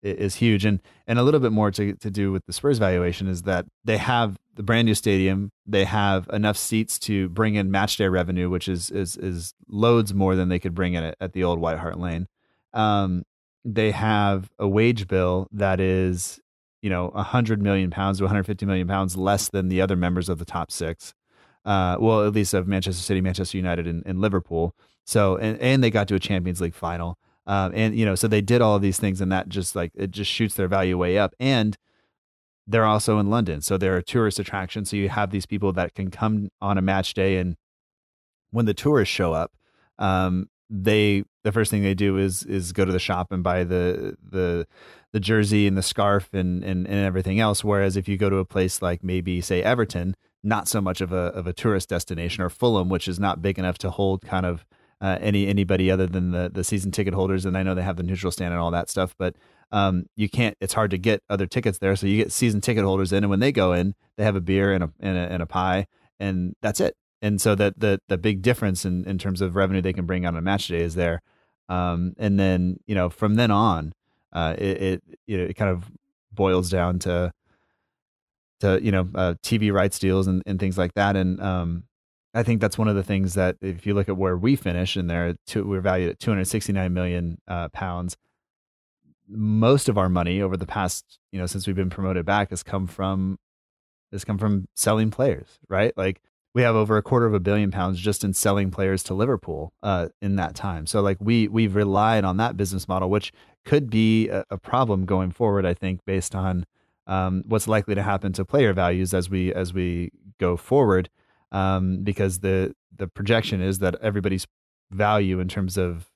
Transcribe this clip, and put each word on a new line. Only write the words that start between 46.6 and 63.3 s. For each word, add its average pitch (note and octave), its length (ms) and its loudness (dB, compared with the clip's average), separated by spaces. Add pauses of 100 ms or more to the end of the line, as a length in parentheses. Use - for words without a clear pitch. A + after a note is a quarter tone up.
and, F#2 240 -4
and G2 200 0
everything F#2+ 340 0
else. G#2+ 240 0
Whereas G2 320 2
if F#2+ 100 -4
you G2+ 120 -2
go G2+ 100 2
to G2 80 2
a F#2+ 80 0
place F#2 380 -2
like F2 200 -2
maybe, F2+ 380 -2
say, F2+ 220 -2
Everton, G2 520 -2 (300)
not G#2 240 -2
so G#2+ 140 -2
much F#2 180 -2
of F2+ 100 -4
a, F2+ 180 -2
of F2 180 -8
a F2+ 80 -4
tourist G2+ 340 -2
destination, F2 560 -4
or F2 60 -2
Fulham, G2+ 400 2
which - 180 -2
is F2 100 -6
not F#2 220 -2
big F#2+ 180 -2
enough F#2 200 -2
to F#2+ 120 -6
hold F#2+ 300 -2
kind F#2 240 -4
of, F2 220 -6 (340)
uh, F#2+ 200 -2
any, G2+ 260 2
anybody F#2+ 440 2
other F#2+ 160 2
than F2+ 260 -2
the, F2+ 200 -2
the F#2+ 120 -4
season G2 260 -4
ticket F#2+ 240 -2
holders. F#2+ 320 0
And F#2 100 -2
I F#2+ 60 0
know F#2+ 120 0
they F2+ 80 -2
have F#2 140 -4
the F2+ 60 -6
neutral F2+ 280 -2
stand F2 220 -4
and F2 80 -2
all E2+ 120 0
that F2 180 -4
stuff, F#2 280 -2
but, F2+ 180 -4 (360)
um, F#2+ 340 0 (100)
you G#2+ 120 0
can't, A2+ 320 0
it's G2 140 -6
hard G#2+ 160 2
to F#2+ 80 -2
get G2+ 320 0
other G2 160 0
tickets G#2+ 320 -2
there. G2 180 2
So G2 100 -2
you G#2 160 4
get - 100 -2
season G#2+ 280 0
ticket G#2+ 240 0
holders F#2+ 280 2
in, G2 120 2
and G2+ 60 0